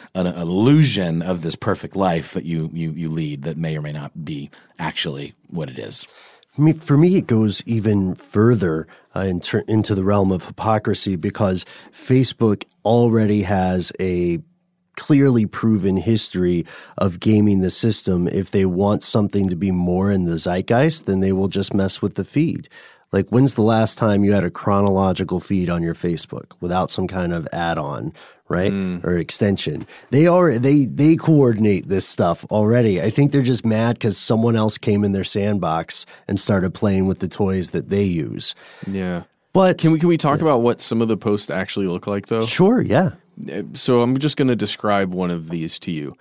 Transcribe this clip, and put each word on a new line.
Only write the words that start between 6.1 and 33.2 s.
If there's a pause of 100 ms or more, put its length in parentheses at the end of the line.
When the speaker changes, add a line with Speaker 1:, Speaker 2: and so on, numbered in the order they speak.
Speaker 2:
I
mean,
for
me,
it
goes
even
further, (300)
uh,
in
ter-,
into
the
realm
of
hypocrisy
because (280)
Facebook (200)
already
has
a (580)
clearly
proven
history (320)
of
gaming
the
system.
If
they
want
something
to
be
more
in
the
zeitgeist,
then
they
will
just
mess
with
the
feed. (440)
Like,
when's
the
last
time
you
had
a
chronological
feed
on
your
Facebook
without
some
kind
of
add-on, (380)
right?
Speaker 3:
Mm.
Speaker 2:
Or
extension? (220)
They
are,
they,
they
coordinate
this
stuff
already.
I
think